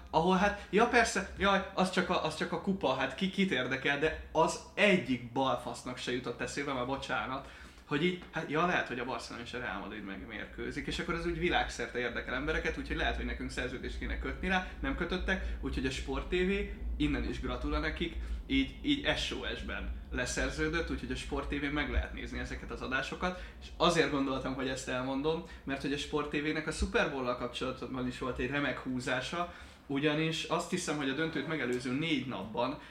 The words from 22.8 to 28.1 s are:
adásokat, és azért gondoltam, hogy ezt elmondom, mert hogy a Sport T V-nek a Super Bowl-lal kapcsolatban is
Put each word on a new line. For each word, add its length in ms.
adásokat, 600
és 140
azért 340
gondoltam, 440
hogy 140
ezt 200
elmondom, 560
mert 180
hogy 100
a 40
Sport 340
T 100
V-nek 260
a 40
Super 400
Bowl-lal 260
kapcsolatban 680
is 120